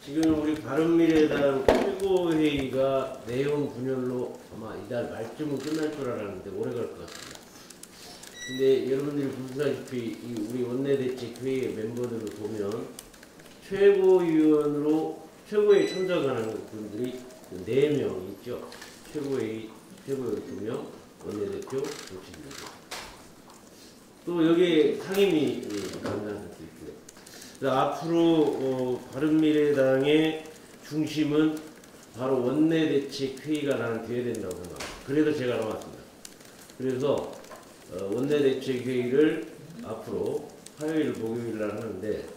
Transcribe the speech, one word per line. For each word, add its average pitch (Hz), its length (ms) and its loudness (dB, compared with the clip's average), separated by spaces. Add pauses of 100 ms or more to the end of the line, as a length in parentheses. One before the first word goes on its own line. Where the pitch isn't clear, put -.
지금 156 380 2
우리 151 140 0
바른미래당 147 1080 4
최고회의가 147 1600 2
내용 139 460 0
분열로 127 640 -4 (160)
아마 110 220 -12
이달 120 340 -6
말쯤은 139 480 -6
끝날 151 380 -2
줄 131 140 -4
알았는데 98 400 -8
오래 113 240 -4
갈 - 160 -4
것 - 160 -14
같습니다. - 340 -16 (1080)
근데 131 440 4
여러분들이 143 360 -2
보시다시피 127 680 -4 (260)
이 113 280 -6
우리 123 140 -2
원내대책회의 127 1120 -2
멤버들을 113 500 -6 (100)
보면 107 520 -6 (840)
최고위원으로, 160 1500 6 (260)
최고회의 208 400 6
참석하는 139 760 -2
분들이 107 540 -8 (440)
네 135 260 4
명 101 420 -2
있죠. - 360 -10 (440)
최고회의, 117 580 -4 (360)
최고위원 123 400 -4
두 92 160 -10
명, 123 240 -6 (380)
원내대표, 98 460 -6 (100)
정치인들. - 680 -10 (1700)
또 165 260 4
여기에 170 480 6
상임위 160 640 2 (400)
감사한도 104 600 -6
있고요. - 320 -16 (640)
그래서 131 180 2
앞으로, 160 840 4
어, 127 520 -2
바른미래당의 151 1300 4 (440)
중심은 151 680 2 (580)
바로 127 280 0
원내대책회의가 143 1300 0
나는 113 300 -4
돼야 120 260 -2
된다고 95 220 -6
생각합니다. - 320 -10 (200)
그래서 151 300 2
제가 123 200 -2
나왔습니다. - 460 -6 (760)
그래서, 127 540 0 (600)
어, 95 220 -6
원내대책회의를 131 1300 2 (380)
앞으로 107 640 -4 (300)
화요일, 151 340 0
목요일 113 460 -4
날 107 140 -2
하는데 104 520 -6 (120)